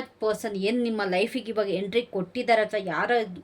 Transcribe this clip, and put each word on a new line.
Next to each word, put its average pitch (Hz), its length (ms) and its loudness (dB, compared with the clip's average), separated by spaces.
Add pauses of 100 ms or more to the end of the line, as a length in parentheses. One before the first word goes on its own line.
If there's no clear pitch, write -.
(200)
ಪರ್ಸನ್ 214 360 0
ಏನ್ 220 280 2
ನಿಮ್ಮ 220 200 0
ಲೈಫಿಗೆ 208 480 0
ಇವಾಗ 208 180 0
ಎಂಟ್ರಿ 196 320 0
ಕೊಟ್ಟಿದ್ದಾರೆ 226 600 0
ಅಥವಾ 214 180 0
ಯಾರ, 180 320 -2 (320)